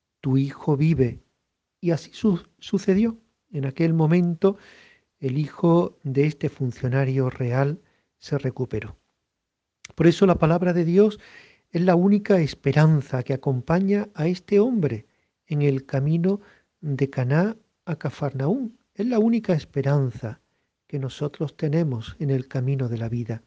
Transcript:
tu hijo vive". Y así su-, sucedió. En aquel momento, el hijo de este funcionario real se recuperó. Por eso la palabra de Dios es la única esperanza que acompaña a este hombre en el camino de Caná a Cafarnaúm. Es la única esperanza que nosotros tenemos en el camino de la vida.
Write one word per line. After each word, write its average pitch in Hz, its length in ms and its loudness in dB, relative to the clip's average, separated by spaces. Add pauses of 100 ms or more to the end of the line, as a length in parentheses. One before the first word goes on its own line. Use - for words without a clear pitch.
(200)
tu 131 180 0
hijo 139 380 -2
vive". 135 480 0 (560)
Y 175 120 -2
así - 200 -6
su-, 196 340 -2 (120)
sucedió. 208 600 -2 (340)
En 139 140 -6
aquel 165 280 0
momento, 175 640 2 (640)
el 131 180 -4
hijo 170 680 0
de 139 220 0
este 151 240 -4
funcionario 131 800 -2
real 135 500 -2 (380)
se - 200 -6
recuperó. 117 600 -6 (960)
Por 165 120 4
eso 170 180 4
la 175 100 4
palabra 170 380 2
de 175 100 0
Dios 202 340 4 (540)
es 170 100 -2
la 180 140 4
única 202 460 4
esperanza 143 800 2
que 139 100 -4
acompaña 180 800 -2
a 156 140 -4
este 185 320 0
hombre 180 480 0 (400)
en 147 140 -2
el 135 240 0
camino 170 560 0 (400)
de 139 280 -2
Caná 151 460 0 (300)
a 170 100 -6
Cafarnaúm. 151 760 -4 (220)
Es 202 120 -6
la 240 140 0
única 226 340 0
esperanza 135 880 -2 (440)
que 147 140 -8
nosotros 143 560 -8
tenemos 147 640 -4
en 147 100 -4
el 131 200 -2
camino 131 400 -2
de 117 80 -4
la 113 100 -6
vida. 113 400 -6